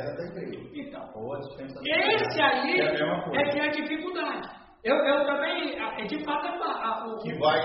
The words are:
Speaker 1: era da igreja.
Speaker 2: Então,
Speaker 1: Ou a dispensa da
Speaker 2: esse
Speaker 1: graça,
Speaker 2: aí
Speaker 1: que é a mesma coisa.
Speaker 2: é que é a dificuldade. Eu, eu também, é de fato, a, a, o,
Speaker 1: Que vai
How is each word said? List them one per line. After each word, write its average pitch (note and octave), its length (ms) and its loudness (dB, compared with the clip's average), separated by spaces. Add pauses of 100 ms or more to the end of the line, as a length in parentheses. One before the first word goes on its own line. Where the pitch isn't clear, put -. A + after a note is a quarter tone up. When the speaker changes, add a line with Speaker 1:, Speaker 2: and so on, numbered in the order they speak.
Speaker 1:
era D3 140 -4
da E3+ 80 -6
igreja. C#3 500 -8
Speaker 2:
Então, - 400 -10
Speaker 1:
Ou A2 200 -6
a - 40 -4
dispensa - 360 -10
da - 60 -12
Speaker 2:
esse G4 560 2
Speaker 1:
graça, C4+ 220 6
Speaker 2:
aí D#4 160 0
Speaker 1:
que - 60 6
é - 60 4
a D3+ 60 4
mesma - 320 0
coisa. D#3+ 160 2
Speaker 2:
é C#4+ 100 4
que D4 100 2
é - 20 2
a D4 80 2
dificuldade. - 960 -4 (180)
Eu, C4+ 100 4
eu C#4+ 320 4
também, D#4+ 500 0
é A3 300 -4
de D4+ 180 -4
fato, D4 220 -2
a, F4 400 -2
a, - 220 -2
o, - 100 -6
Speaker 1:
Que - 220 -4
vai D3+ 240 6